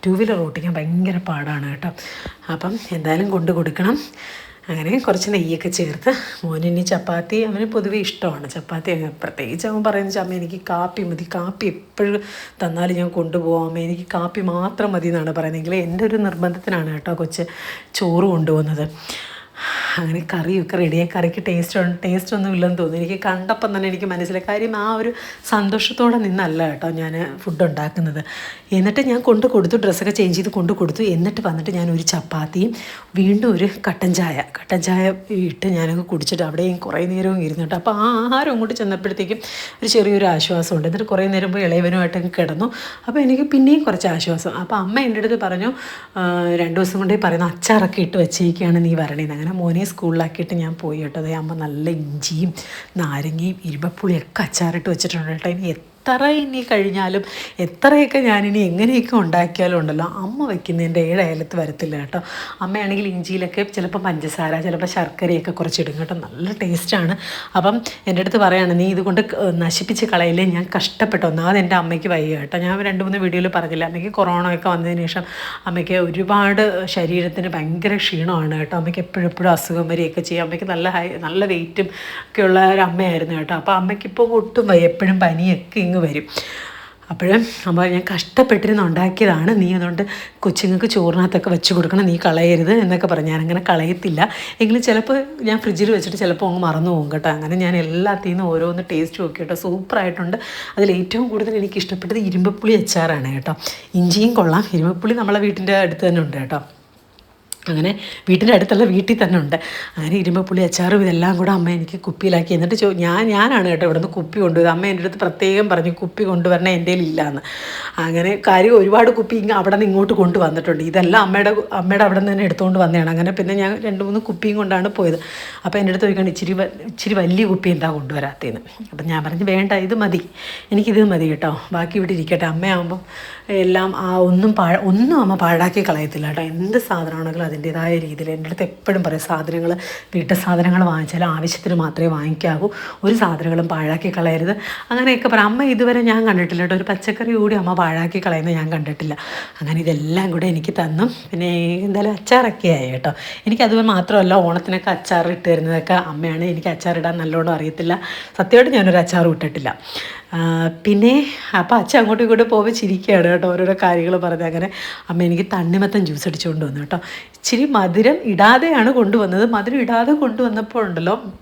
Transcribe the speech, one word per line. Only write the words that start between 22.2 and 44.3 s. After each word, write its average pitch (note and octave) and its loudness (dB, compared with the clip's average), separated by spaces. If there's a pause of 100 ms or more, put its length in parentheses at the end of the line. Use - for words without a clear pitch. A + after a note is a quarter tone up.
ഒന്നും G3 0
ഇല്ലെന്ന് F3+ 2
തോന്നുന്നു. E3 -2
എനിക്ക് F#3 -4
കണ്ടപ്പം G3 -2
തന്നെ F#3+ -2
എനിക്ക് F#3 -4
മനസ്സിലായി. F3+ -4
കാര്യം G#3+ -2
ആ G#3 -2 (140)
ഒരു A3+ -2 (400)
സന്തോഷത്തോടെ G#3+ 2
നിന്നല്ല F3+ 0
കേട്ടോ D3 -6 (120)
ഞാൻ D#3+ -6 (280)
ഫുഡ് D#3+ -2
ഉണ്ടാക്കുന്നത്. D3+ -4 (600)
എന്നിട്ട് G#3 2
ഞാൻ A#3+ 2
കൊണ്ട് G#3+ 6
കൊടുത്തു, G3+ 4
ഡ്രസ്സൊക്കെ G3 0
ചേഞ്ച് F3+ 4
ചെയ്ത് G3 -2
കൊണ്ട് F3 0
കൊടുത്തു. E3+ -2 (120)
എന്നിട്ട് G3 0
വന്നിട്ട് E3 -4
ഞാൻ E3+ 0 (100)
ഒരു E3 -2
ചപ്പാത്തിയും E3 -2 (460)
വീണ്ടും G3+ 4
ഒരു F#3 2 (180)
കട്ടൻ F#3 0 (100)
ചായ, D#3+ -2 (220)
കട്ടൻ F#3 -2
ചായ F#3 2 (440)
ഇട്ട് - -6 (100)
ഞാനങ്ങ് E3 -2
കുടിച്ചിട്ട് E3 -2
അവിടെയും F3+ -2 (100)
കുറേ - -4 (100)
നേരവും F#3+ 0
ഇരുന്നു D#3 -4
കേട്ടോ. D#3+ -4
അപ്പോൾ A3 0 (100)
ആ A3+ 2 (160)
ആഹാരം C4+ 0
അങ്ങോട്ട് A3+ -2
ചെന്നപ്പോഴത്തേക്കും G3 -4 (420)
ഒരു A3+ -2
ചെറിയൊരു G3+ 4
ആശ്വാസമുണ്ട്. E3 0
എന്നിട്ട് G#3 -2
കുറേ F#3+ 2 (100)
നേരം F#3+ 0
പോയി G3+ 0
ഇളയവനുമായിട്ടങ്ങ് F3 0
കിടന്നു. E3 0 (380)
അപ്പോൾ B3 0
എനിക്ക് C4 4
പിന്നെയും C#4+ 6
കുറച്ച് F3+ 0
ആശ്വാസം. E3 -2 (120)